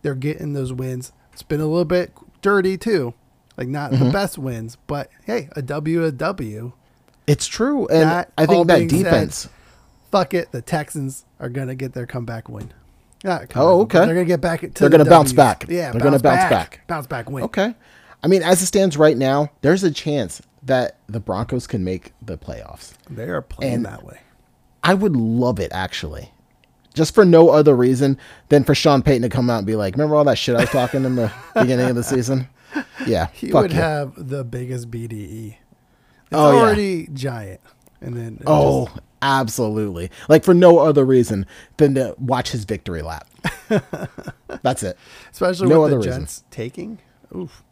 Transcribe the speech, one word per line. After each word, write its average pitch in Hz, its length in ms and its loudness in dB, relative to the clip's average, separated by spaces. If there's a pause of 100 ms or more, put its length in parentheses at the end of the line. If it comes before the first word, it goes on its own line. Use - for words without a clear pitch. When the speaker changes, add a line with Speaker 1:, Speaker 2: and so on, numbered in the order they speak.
Speaker 1:
they're 147 140 -4
getting 147 380 -6
those 131 200 -6
wins. 127 380 -10 (220)
It's - 100 -20
been 151 180 -4
a 156 60 -2
little 160 180 -2
bit 180 260 -2 (300)
dirty, 190 360 0
too. 160 360 -4 (440)
Like, 127 120 -8
not 143 220 -6
the 131 60 2
Speaker 2:
Mm-hmm. 127 140 2
Speaker 1:
best 196 260 -4
wins, 117 400 -10 (100)
but, 143 220 -8 (160)
hey, 208 300 -6
a 147 60 -8
W, 156 420 -4
a 160 80 -2
W. 123 640 -10 (540)
Speaker 2:
It's 147 200 0
true. 262 400 -2
And 160 160 4
Speaker 1:
That 175 340 0
Speaker 2:
I 156 80 4
think 190 120 4
Speaker 1:
all 170 80 4
Speaker 2:
that 170 120 6
Speaker 1:
being 113 120 0
said, 175 160 2
Speaker 2:
defense. 120 440 0 (600)
Speaker 1:
fuck 190 220 0
it. 170 180 -4
The 123 100 -10
Texans 143 600 -8 (160)
are 135 100 -10
gonna 131 260 -8
get 131 180 -10
their 123 120 -10
comeback 117 440 -12
win. 107 240 -16 (500)
Not 180 200 -4
Speaker 2:
Oh, - 40 -20
Speaker 1:
comeback - 80 -16
win, 180 320 4
but 190 100 -4
Speaker 2:
okay. 180 80 6
Speaker 1:
they're 170 100 0
gonna 180 100 0
get 165 160 0
back 170 200 -4
to 175 60 -12
Speaker 2:
They're - 220 2
Speaker 1:
the 160 80 8
Speaker 2:
gonna 147 120 6
bounce 151 220 8
Speaker 1:
Ws. 123 60 -2
Speaker 2:
back. 127 320 4
Speaker 1:
Yeah, 170 220 -6
Speaker 2:
They're 113 100 -4
gonna 143 180 4
Speaker 1:
bounce - 20 0
Speaker 2:
bounce - 200 4
Speaker 1:
back. 175 80 2
Speaker 2:
back. 95 380 -2
Speaker 1:
Bounce 151 200 -8
back 123 220 -10
win. 139 160 -8
Speaker 2:
Okay. 214 280 -2 (480)
I 151 60 -2
mean, 180 160 4
as 180 180 2
it 185 40 -4
stands 190 320 0
right 151 200 4
now, 135 320 0 (120)
there's 185 220 2
a 170 80 0
chance 143 500 -6 (220)
that 131 340 -2 (100)
the 107 120 -8
Broncos 110 480 -6
can 98 160 -6
make 92 280 -8 (120)
the 98 160 -14
playoffs. - 540 -18 (160)
Speaker 1:
They 117 160 -14
are 160 160 -6
playing - 320 -8
Speaker 2:
And 113 120 -4
Speaker 1:
that - 180 -16
way. - 160 -20 (640)
Speaker 2:
I 180 120 2
would 190 200 0
love 117 440 0
it, 87 120 -6
actually. - 600 -10 (640)
Just 156 180 0
for 214 100 8
no 170 260 10
other 147 260 6
reason 131 420 2 (320)
than 143 140 6
for 147 100 2
Sean 139 300 2
Payton 131 200 2
to 120 60 -2
come 123 200 -2
out 117 100 0
and 98 80 -4
be 110 80 -2
like, 98 200 -2
"Remember 151 200 0
all 151 80 4
that 139 160 2
shit 120 160 -2
I 117 60 2
was 120 100 0
talking 131 340 -2
in 127 100 -2
the 113 160 -2 (120)
Speaker 1:
<laughs> - 120 -20
Speaker 2:
beginning 127 340 2
of 123 60 -2
the 120 80 -2
season?" 131 440 -2 (580)
Yeah, 95 280 -2
Speaker 1:
He - 180 -8
Speaker 2:
fuck 151 120 4
Speaker 1:
would - 100 -2
Speaker 2:
yeah. 170 60 0
Speaker 1:
have 147 500 -6
the 139 140 -8
biggest 123 460 -10
B 117 180 -12
D 113 100 -12
E. 107 420 -16 (680)
It's - 40 -20
Speaker 2:
Oh, 151 240 6
yeah. 233 80 6
Speaker 1:
already 196 500 0
giant. 117 480 -10 (400)
And 123 140 -12
then 113 260 -12
it - 60 -18
Speaker 2:
Oh, 139 400 2
Speaker 1:
just - 120 -18 (220)
Speaker 2:
absolutely. 110 880 -4 (200)
Like, 151 140 6
for 185 120 4
no 175 240 8
other 147 260 4
reason 117 400 2 (320)
than 143 160 4
to 127 240 -4
watch 123 340 -4
his 110 120 -8
victory 90 400 -10
lap. 80 240 -14 (420)
Speaker 1:
<laughs> - 920 -8
Speaker 2:
That's 131 180 -2
it. 92 160 -8 (340)
Speaker 1:
Especially 180 380 -2
Speaker 2:
No 156 120 6
Speaker 1:
with 147 120 2
Speaker 2:
other 120 80 0
Speaker 1:
the 95 60 -2
Speaker 2:
reason. 127 160 -6
Speaker 1:
Jets - 260 -16
taking. 151 500 -14 (360)
Oof. - 360 -14